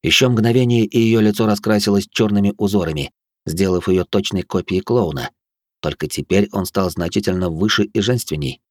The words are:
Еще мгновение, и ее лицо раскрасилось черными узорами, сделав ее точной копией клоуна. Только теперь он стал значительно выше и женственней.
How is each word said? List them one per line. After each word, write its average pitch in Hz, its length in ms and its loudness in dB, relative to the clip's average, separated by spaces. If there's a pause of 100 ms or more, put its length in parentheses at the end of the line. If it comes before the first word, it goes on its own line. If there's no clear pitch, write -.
Еще - 260 2
мгновение, 117 560 2
и 117 140 0
ее 113 220 4
лицо 107 260 2
раскрасилось 104 600 0
черными 101 500 0
узорами, 85 540 -2 (360)
сделав 90 400 0
ее 92 160 2
точной 95 400 -2
копией 92 380 -4
клоуна. 82 500 -2 (520)
Только 76 240 -6
теперь 101 460 0
он 98 120 -2
стал 92 240 -2
значительно 90 600 -2
выше 98 340 0
и 107 160 -2
женственней. 98 720 -4